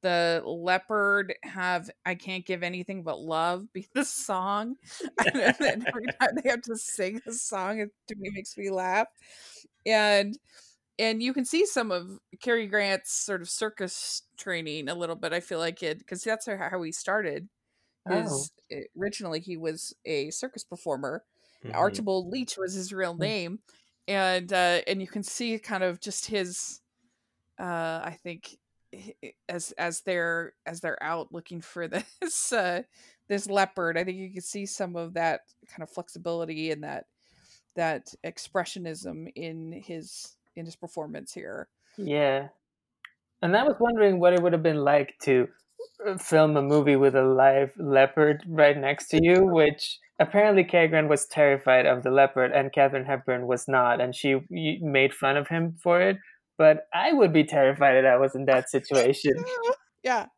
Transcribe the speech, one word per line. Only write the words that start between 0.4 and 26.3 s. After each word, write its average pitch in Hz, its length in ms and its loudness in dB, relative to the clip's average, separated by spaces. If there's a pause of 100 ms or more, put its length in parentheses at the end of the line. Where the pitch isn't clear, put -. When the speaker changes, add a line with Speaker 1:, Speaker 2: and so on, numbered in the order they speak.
Speaker 1:
leopard 190 960 -2
have 180 480 -4 (140)
I 180 100 -4
Can't 185 300 -10
Give 175 180 -6
Anything 180 400 -8
But 160 160 -6
Love 170 520 -4
be 190 220 -14
the 277 100 0
song. 208 760 -4
<laughs> - 40 -20 (380)
And 247 360 0
then 247 340 -2
every 240 220 -8
Speaker 2:
<laughs> - 40 -20
Speaker 1:
time 254 120 2 (120)
they 247 60 0
have 240 140 -2
to 233 120 -8
sing 214 500 -6
the 226 80 -10
song, 208 460 -6
it, 208 100 -6 (180)
to 226 100 -14
me, 196 160 -10
makes 196 240 -12
me 196 140 -6
laugh. 185 360 -2 (800)
And, 208 520 2 (600)
and 220 240 0
you 262 100 -2
can 262 120 -2
see 330 200 2
some 233 260 -2
of 185 280 -6 (220)
Cary 233 260 0
Grant's 196 440 -2
sort 190 300 -6
of 170 80 -14
circus - 760 -8 (140)
training 160 520 -8
a 165 60 -4
little 170 200 -6
bit, 160 180 -6
I 175 60 -2
feel 175 200 -8
like 165 240 -6
it, 156 240 -6
'cause 185 160 -12
that's 220 240 -6
how, 202 100 -6
how 185 240 -6
he 165 100 -8
started. 185 580 -6 (600)
Speaker 3:
Oh. 185 140 0
Speaker 1:
His, 147 280 -6 (480)
originally, 190 420 -6
he 175 160 -10
was 160 360 -8 (120)
a 151 260 -4
circus - 320 -10
performer. 139 600 -8 (400)
Speaker 2:
Mm-hmm. 113 120 -10
Speaker 1:
Archibald 190 540 -2
Leach 247 280 -8
was 190 160 -6
his 190 200 -8
real 185 220 -4
Speaker 3:
Hmm. 170 60 -6
Speaker 1:
name. 196 380 -4 (480)
And, 185 440 0
uh, 180 360 2
and 196 140 -2
you 185 60 -8
can 208 160 -8
see 226 360 -6
kind 196 240 -4
of 180 180 -4
just - 240 -8
his, 190 560 -6 (760)